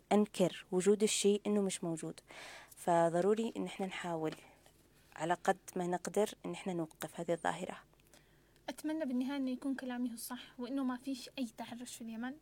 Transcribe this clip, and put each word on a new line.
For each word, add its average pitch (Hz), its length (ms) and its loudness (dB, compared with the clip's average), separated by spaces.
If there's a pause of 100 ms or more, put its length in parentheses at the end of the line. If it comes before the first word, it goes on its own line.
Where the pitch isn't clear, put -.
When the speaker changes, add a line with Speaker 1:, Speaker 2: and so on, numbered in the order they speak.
(120)
Speaker 1:
أنكر 202 600 4
وجود 196 320 6
الشيء 202 440 4
إنه 208 140 4
مش 190 220 -2
موجود، 165 360 -4 (560)
فضروري 175 840 4
إن 190 80 -2
إحنا 190 200 -4
نحاول 165 500 -4 (800)
على 170 180 0
قد 190 240 2 (180)
ما 180 120 -2
نقدر 180 420 0 (160)
إن 180 60 -4
إحنا 180 220 -6
نوقف 165 460 -6
هذه 170 120 -2
الظاهرة. 170 460 -2 (920)
Speaker 2:
أتمنى 311 360 -4
بالنهاية 254 320 -2
إنه 262 140 -2
يكون 254 240 -2
كلامي 247 360 -4
هو 233 40 -10
صح، - 440 -10
وإنه 262 240 -2
ما 254 140 0
فيش 262 400 -8
أي 262 100 -2 (100)
تحرش 240 380 -10
في - 60 -16
اليمن، 226 400 -6